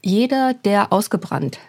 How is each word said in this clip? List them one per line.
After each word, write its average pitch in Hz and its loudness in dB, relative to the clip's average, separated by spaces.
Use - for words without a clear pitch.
Jeder, 254 0
der 202 0
ausgebrannt - -2